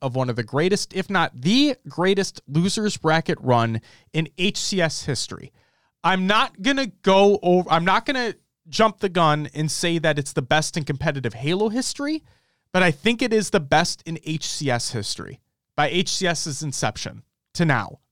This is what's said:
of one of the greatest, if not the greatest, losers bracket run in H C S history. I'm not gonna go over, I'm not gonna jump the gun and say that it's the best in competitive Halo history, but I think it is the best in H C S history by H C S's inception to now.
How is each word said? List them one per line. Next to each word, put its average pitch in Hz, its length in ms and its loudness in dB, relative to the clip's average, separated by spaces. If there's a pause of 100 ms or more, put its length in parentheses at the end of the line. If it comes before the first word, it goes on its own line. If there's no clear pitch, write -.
of 131 140 -4
one 131 160 -2
of 113 60 -6
the 117 80 -2
greatest, 175 500 -2
if 185 160 -4
not 175 300 0
the 254 360 2 (120)
greatest, 190 580 0
losers 190 500 0
bracket 160 440 0
run 113 400 2 (320)
in 156 160 -2 (100)
H 202 200 -2
C 190 220 -2
S 160 240 -2
history. - 480 -8 (520)
I'm 185 240 2
not 214 340 0
gonna 269 240 0 (160)
go 196 400 6
over, 180 260 4
I'm 170 160 2
not 196 220 2
gonna 247 280 -2 (340)
jump 208 320 2
the 202 80 0
gun 151 460 2
and 151 160 -2
say 170 280 -2
that 151 220 0
it's 139 120 -8
the 147 100 -2
best 156 340 0
in 156 80 -4
competitive 139 500 -4
Halo 170 340 -2
history, 285 540 -4 (500)
but 185 120 4
I 170 80 4
think 226 300 0
it 233 100 0
is 214 180 2
the 202 100 4
best 156 460 0
in 165 180 -8
H 160 220 -6
C 143 240 -4
S 120 220 -2
history - 480 -8 (340)
by 147 140 2
H 180 220 -2
C 185 180 -2
S's 156 340 -4
inception 127 640 -6 (300)
to 175 100 0
now. 127 340 0 (140)